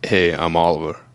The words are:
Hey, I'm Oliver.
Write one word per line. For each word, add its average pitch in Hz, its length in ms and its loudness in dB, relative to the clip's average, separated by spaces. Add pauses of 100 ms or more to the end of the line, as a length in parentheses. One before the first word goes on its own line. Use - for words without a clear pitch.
Hey, 90 320 2
I'm 82 220 -2
Oliver. 80 420 0 (160)